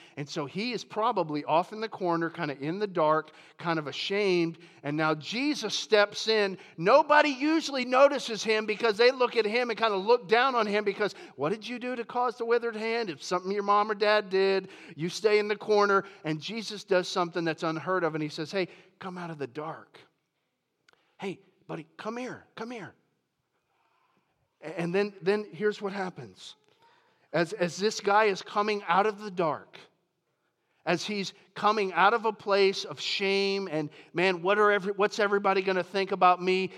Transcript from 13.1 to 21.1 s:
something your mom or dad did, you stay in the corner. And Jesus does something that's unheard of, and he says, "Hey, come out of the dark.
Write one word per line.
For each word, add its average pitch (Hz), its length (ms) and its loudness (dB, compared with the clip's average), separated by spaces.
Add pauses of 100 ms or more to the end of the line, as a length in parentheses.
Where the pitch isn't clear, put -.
something 185 280 -2
your 202 120 -2
mom 202 260 2
or 214 60 -2
dad 208 340 2
did, 190 400 2 (260)
you 160 140 -4
stay 214 300 2
in 208 80 -2
the 208 100 -2
corner. 202 460 4 (200)
And 156 160 -4
Jesus 202 440 -10
does 180 240 2
something 175 360 -2
that's 160 200 -2
unheard 165 400 -2
of, 156 100 0
and 156 80 -4
he 151 80 -4
says, 151 220 -8
"Hey, 190 160 -2 (320)
come 185 180 -12
out 175 140 -10
of 151 80 -12
the 135 80 -6
dark. 151 520 -12 (1200)